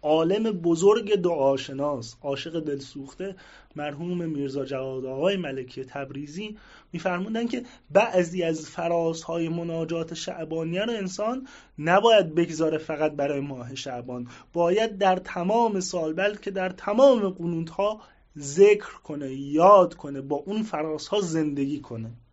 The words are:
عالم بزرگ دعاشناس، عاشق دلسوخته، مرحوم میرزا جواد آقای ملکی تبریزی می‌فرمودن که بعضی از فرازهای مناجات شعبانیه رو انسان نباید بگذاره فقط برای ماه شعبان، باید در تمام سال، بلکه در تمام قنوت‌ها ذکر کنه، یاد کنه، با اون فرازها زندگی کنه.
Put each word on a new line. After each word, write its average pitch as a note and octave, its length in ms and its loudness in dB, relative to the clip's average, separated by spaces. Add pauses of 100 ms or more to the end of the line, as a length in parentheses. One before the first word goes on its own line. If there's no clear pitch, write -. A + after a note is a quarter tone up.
عالم E3 420 2
بزرگ G3+ 720 4
دعاشناس، C#3 1040 0
عاشق D3 380 -6
دلسوخته، D3 760 -10 (400)
مرحوم E3 500 -6
میرزا C#3 400 -4
جواد C3 400 -6
آقای D3 320 0
ملکی C3+ 460 -8
تبریزی C#3+ 760 -10 (360)
می‌فرمودن G3 540 -4
که A#3+ 160 -6 (280)
بعضی F3+ 520 2
از D#3+ 260 -4
فرازهای E3 800 -4
مناجات E3 640 -6
شعبانیه E3 680 -6
رو A#3 120 -4
انسان G#3+ 540 -6 (320)
نباید F3+ 560 6
بگذاره D#3+ 420 0
فقط D3+ 340 -2
برای C#3+ 280 -2
ماه C3 360 -8
شعبان، B2 520 -10 (260)
باید G3 440 0
در F#3 180 4
تمام G3 640 0
سال، E3 340 -4
بلکه G3+ 380 -2
در F#3 180 -4
تمام G#3+ 600 4
قنوت‌ها F3 720 -4 (380)
ذکر G3 540 6 (100)
کنه، C#3+ 300 -8
یاد D#3+ 600 8
کنه، C#3 280 -10
با C#3 140 -4
اون G3+ 280 -4
فرازها D#3 580 -2
زندگی D3+ 580 -2
کنه. A2+ 320 -10 (220)